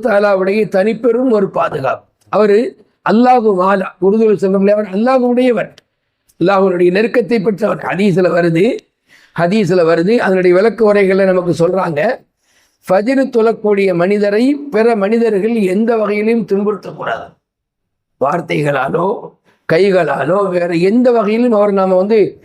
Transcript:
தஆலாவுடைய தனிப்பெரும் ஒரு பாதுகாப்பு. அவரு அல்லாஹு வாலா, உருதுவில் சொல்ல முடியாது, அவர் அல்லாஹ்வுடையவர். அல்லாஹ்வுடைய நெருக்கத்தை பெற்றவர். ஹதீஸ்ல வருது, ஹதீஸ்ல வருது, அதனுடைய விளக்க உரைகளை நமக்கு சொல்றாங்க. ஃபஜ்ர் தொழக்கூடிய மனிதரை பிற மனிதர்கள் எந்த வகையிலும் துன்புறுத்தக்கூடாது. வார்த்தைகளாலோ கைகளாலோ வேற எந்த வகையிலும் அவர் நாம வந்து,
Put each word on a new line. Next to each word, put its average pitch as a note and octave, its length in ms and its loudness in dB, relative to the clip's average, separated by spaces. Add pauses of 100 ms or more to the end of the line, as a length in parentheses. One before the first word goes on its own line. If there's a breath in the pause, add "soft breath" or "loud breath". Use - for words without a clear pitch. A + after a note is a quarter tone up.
தஆலாவுடைய G3+ 640 0
தனிப்பெரும் A3+ 640 0
ஒரு G#3 200 0
பாதுகாப்பு. D3 640 -6 (160)
அவரு G3+ 480 0 (320)
அல்லாஹு A3+ 500 2
வாலா, F#3+ 260 0 (140)
உருதுவில் G#3+ 380 2
சொல்ல G3 200 0
முடியாது, G#3 300 0
அவர் F#3 120 -6
அல்லாஹ்வுடையவர். B3 760 0 (680)
அல்லாஹ்வுடைய F3+ 480 2
நெருக்கத்தை A3 500 0
பெற்றவர். G3 360 -2
ஹதீஸ்ல E3+ 540 0
வருது, F3 460 0 (640 soft breath)
ஹதீஸ்ல F3+ 420 0
வருது, E3 360 2
அதனுடைய F#3 380 2
விளக்க A3+ 300 2
உரைகளை G3 400 2
நமக்கு F3 420 0
சொல்றாங்க. F3+ 560 -4 (640)
ஃபஜ்ர் B3 480 0
தொழக்கூடிய G#3 580 0
மனிதரை G3+ 600 0
பிற A#3 400 0
மனிதர்கள் A3 600 0
எந்த A3 420 0
வகையிலும் G#3+ 480 -2
துன்புறுத்தக்கூடாது. E3+ 920 -6 (920)
வார்த்தைகளாலோ D#3+ 1080 -4 (420)
கைகளாலோ F3+ 760 0
வேற F3+ 240 -2
எந்த G#3+ 380 2
வகையிலும் A3+ 400 0
அவர் G#3 200 2
நாம F#3+ 240 0
வந்து, G3 500 0